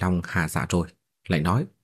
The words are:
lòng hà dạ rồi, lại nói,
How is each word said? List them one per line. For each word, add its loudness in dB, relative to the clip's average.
lòng 2
hà -2
dạ -2
rồi, 0
lại 2
nói, 2